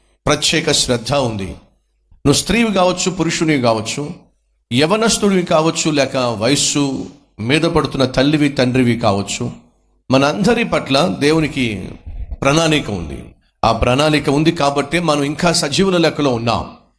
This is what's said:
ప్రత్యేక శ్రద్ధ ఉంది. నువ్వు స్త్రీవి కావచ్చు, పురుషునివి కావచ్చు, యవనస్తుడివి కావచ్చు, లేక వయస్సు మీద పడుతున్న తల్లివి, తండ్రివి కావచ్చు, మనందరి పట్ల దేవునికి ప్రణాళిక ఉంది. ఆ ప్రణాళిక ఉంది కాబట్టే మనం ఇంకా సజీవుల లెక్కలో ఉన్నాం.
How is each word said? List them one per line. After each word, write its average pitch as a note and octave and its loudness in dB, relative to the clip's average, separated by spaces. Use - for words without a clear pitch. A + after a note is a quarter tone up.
ప్రత్యేక D3+ 0
శ్రద్ధ B2 -2
ఉంది. A2 -2
నువ్వు C#3 2
స్త్రీవి A3 0
కావచ్చు, F3+ 2
పురుషునివి D#3 0
కావచ్చు, A#2+ -2
యవనస్తుడివి F#3+ 2
కావచ్చు, D#3+ 0
లేక C3+ 0
వయస్సు C3 -2
మీద C3 0
పడుతున్న C#3 0
తల్లివి, C#3+ 2
తండ్రివి B2 2
కావచ్చు, G#2+ -2
మనందరి F3+ 2
పట్ల D3 0
దేవునికి C#3+ -2
ప్రణాళిక D3+ 2
ఉంది. D2 -8
ఆ A2+ 4
ప్రణాళిక D3 2
ఉంది D#3 2
కాబట్టే C#3+ 0
మనం D3 0
ఇంకా D#3 -2
సజీవుల F3 0
లెక్కలో D3+ 0
ఉన్నాం. A2+ -4